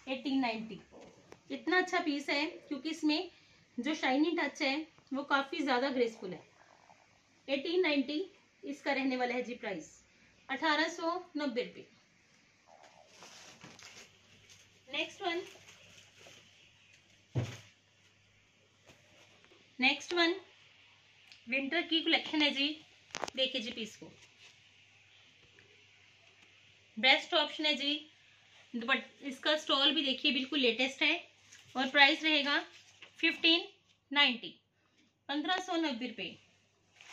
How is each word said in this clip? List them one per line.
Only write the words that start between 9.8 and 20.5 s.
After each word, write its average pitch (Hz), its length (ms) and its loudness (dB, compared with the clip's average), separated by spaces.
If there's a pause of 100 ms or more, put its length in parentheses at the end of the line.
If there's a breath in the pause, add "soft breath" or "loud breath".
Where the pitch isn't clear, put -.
अठारह 311 400 0
सौ 330 220 -4 (260)
नब्बे 247 260 -2
रुपये। - 240 -14 (3000)
Next 311 340 -6
one, 359 200 -2 (4000)
Next 285 340 0
one 339 220 2 (1120)